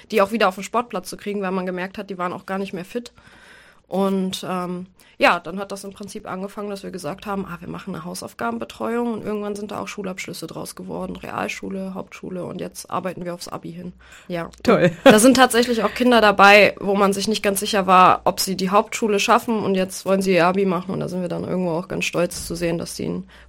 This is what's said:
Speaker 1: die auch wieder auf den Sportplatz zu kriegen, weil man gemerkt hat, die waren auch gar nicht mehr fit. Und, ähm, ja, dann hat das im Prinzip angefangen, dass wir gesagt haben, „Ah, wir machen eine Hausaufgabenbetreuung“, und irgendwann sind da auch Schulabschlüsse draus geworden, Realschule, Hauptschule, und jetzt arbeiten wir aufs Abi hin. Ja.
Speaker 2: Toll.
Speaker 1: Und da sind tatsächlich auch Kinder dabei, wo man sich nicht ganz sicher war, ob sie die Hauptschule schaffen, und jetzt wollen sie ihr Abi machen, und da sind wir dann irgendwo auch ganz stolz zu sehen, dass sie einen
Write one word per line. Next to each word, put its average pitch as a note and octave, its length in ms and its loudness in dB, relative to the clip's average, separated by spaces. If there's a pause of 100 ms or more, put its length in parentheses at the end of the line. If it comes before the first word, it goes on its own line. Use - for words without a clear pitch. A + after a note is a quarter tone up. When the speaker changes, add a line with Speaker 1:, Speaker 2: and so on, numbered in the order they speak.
(120)
Speaker 1:
die G#3+ 100 4
auch G3 100 2
wieder A3 160 2
auf F#3 80 0
den G3 80 -10
Sportplatz A3+ 460 -4
zu - 80 -12
kriegen, G3+ 240 -6
weil F#3 100 -2
man F#3 160 -4
gemerkt F3+ 320 -6
hat, G3 100 -12
die F#3+ 80 -10
waren F3+ 160 -4
auch - 140 -12
gar F#3+ 100 -6
nicht G3 160 -6
mehr F3+ 120 -8
fit. - 260 -10 (760)
Und, F#3+ 600 -2
ähm, F3+ 380 -6 (320)
ja, G#3 220 4
dann F3 200 -10
hat G3 120 -8
das G3 120 -12
im G3 80 -12
Prinzip - 380 -16
angefangen, F#3 400 -10
dass G3 140 -10
wir F3+ 80 -12
gesagt F#3 340 -10
haben, G3 180 -6
„Ah, E3+ 160 -10
wir F3 80 -16
machen F3 260 -12
eine E3 120 -10
Hausaufgabenbetreuung“, A#3 1040 -6
und A3 140 -8
irgendwann G#3 300 -6
sind G#3 160 -4
da - 80 -6
auch F#3+ 80 -8
Schulabschlüsse F#3 580 -10
draus E3 300 -12
geworden, F#3 400 -8
Realschule, F#3+ 800 -8
Hauptschule, - 500 -12
und F3 160 -10
jetzt - 280 -12
arbeiten F3+ 360 -8
wir F3 80 -8
aufs F3 140 -14
Abi E3+ 240 -12
hin. F3 220 -14 (340)
Ja. E3+ 220 -8 (120)
Speaker 2:
Toll. F3+ 300 4 (120)
Speaker 1:
Und - 80 12
da G#3+ 60 10
sind A#3+ 180 8
tatsächlich A#3+ 480 4
auch G3+ 120 -2
Kinder A#3+ 260 4
dabei, G3+ 580 8
wo G3 140 -2
man G3 200 4
sich F#3+ 140 -4
nicht G#3+ 140 -2
ganz G3 180 0
sicher G3+ 280 -2
war, F#3 380 8
ob F#3 140 0
sie F#3+ 160 -2
die F#3 140 -2
Hauptschule G#3 500 0
schaffen, A3+ 400 2
und G3 140 0
jetzt F#3 320 -2
wollen F#3+ 160 2
sie F#3+ 140 2
ihr E3 100 6
Abi F#3 200 2
machen, F#3 280 -2
und D#3 60 -4
da D3 100 -4
sind F3+ 120 -6
wir F3 60 -4
dann E3+ 160 -4
irgendwo F3+ 280 -2
auch E3+ 160 -4
ganz F3 180 -4
stolz F3 400 -2
zu - 80 -8
sehen, E3+ 240 -2
dass - 180 -8
sie - 100 -6
einen F3+ 220 -6 (220)